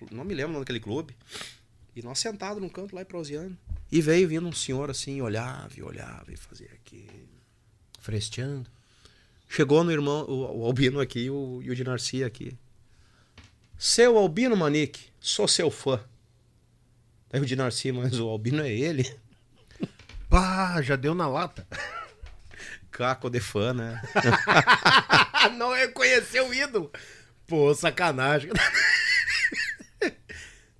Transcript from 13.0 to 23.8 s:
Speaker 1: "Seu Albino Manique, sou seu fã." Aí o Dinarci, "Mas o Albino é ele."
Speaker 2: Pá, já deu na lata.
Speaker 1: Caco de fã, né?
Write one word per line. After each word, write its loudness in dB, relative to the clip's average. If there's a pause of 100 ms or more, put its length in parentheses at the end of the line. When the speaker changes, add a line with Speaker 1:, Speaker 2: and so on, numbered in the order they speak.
Speaker 1:
"Seu 6
Albino 4
Manique, 0 (120)
sou -2
seu 2
fã." -2 (1300)
Aí -2
o 0
Dinarci, -2
"Mas -2
o -2
Albino -2
é -4
ele." -2 (1160)
Speaker 2:
Pá, 2
já 0
deu 0
na -2
lata. -6 (1200)
Speaker 1:
Caco -4
de -4
fã, -2
né? -6 (800)